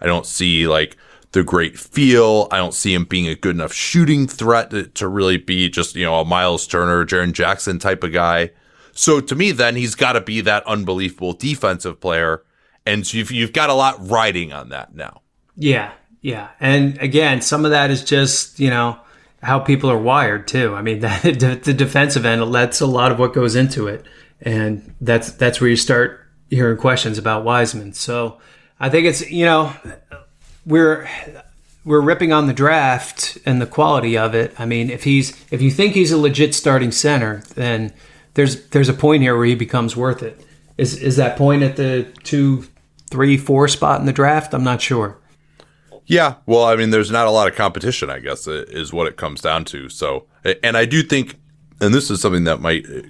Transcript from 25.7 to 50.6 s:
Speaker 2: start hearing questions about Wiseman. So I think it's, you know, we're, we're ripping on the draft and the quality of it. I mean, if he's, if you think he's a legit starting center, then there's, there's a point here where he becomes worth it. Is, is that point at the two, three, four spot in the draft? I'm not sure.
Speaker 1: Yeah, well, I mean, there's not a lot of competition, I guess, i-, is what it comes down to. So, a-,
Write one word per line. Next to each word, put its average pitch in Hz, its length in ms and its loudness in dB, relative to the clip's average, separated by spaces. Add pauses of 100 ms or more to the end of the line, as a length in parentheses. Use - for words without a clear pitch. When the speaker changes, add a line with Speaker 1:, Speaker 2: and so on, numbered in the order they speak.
Speaker 2:
start 123 500 -2 (220)
hearing 123 260 2
questions 117 420 0
about 110 280 -2
Wiseman. 113 480 -2
So 117 460 -8 (420)
I 131 80 -2
think 165 180 2
it's, 170 240 -2
you 170 140 2
know, 156 260 2 (920)
we're, 156 440 2 (760)
we're 151 160 4
ripping 165 320 2
on 147 140 4
the 127 60 0
draft 135 920 0
and 127 160 0
the 120 40 -2
quality 127 520 0
of 110 180 0
it. 113 240 -2
I 117 60 -8
mean, 117 240 -2
if 120 160 -10
he's, 139 360 0 (100)
if 127 100 -2
you 135 100 4
think 196 220 2
he's 180 180 4
a 160 60 2
legit 143 360 2
starting 131 380 2
center, 113 520 -2 (120)
then 113 380 -4 (400)
there's, 139 380 0
there's 139 180 4
a 131 40 0
point 151 280 4
here 127 160 2
where 120 80 2
he 120 100 4
becomes 117 400 -4
worth 123 260 -2
it. - 240 -14 (320)
Is, - 240 -2
is 131 140 0
that 127 220 2
point 143 260 4
at 135 140 0
the 131 340 -2 (120)
two, 139 420 0 (460)
three, 135 260 4
four 139 300 4
spot 143 320 0
in 139 80 -2
the 135 60 0
draft? 143 420 0
I'm 127 80 0
not 123 180 0
sure. 107 380 -2 (840)
Speaker 1:
Yeah, 160 300 2 (100)
well, 117 200 4
I 113 100 4
mean, 113 140 0
there's 107 220 2
not 117 160 2
a 107 40 2
lot 107 160 4
of - 80 -2
competition, 98 540 -4
I 67 100 -10
guess, 69 280 -10
i-, 78 40 -8
is 76 400 -10
what 82 160 -2
it - 100 -10
comes 73 240 -10
down 80 240 -2
to. 67 240 -14
So, 71 360 -8 (180)
a-, - 220 -2